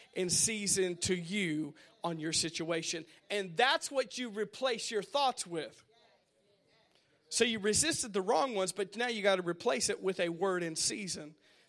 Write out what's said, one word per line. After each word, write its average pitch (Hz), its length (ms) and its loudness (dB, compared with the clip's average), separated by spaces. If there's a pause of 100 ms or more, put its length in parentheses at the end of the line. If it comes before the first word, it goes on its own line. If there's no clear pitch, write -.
(140)
in 180 160 0
season 190 680 2
to 185 160 0
you 165 600 -2 (300)
on 170 160 -2
your 151 120 -4
situation. 165 720 -2 (240)
And 190 280 -4
that's 269 340 2
what 262 260 -2
you 247 140 -6
replace 220 600 -4
your 214 120 -2
thoughts 269 440 0
with. 160 380 -8 (1400)
So - 160 4
you 226 140 2
resisted 214 540 2
the 196 100 0
wrong 254 320 2
ones, 190 180 0
but 202 240 -6
now 240 120 0
you 233 120 -2
gotta 190 220 4
replace 202 480 0
it 196 100 -4
with 190 200 -2
a 175 80 2
word 175 340 0
in 160 140 -4
season 156 580 -4 (340)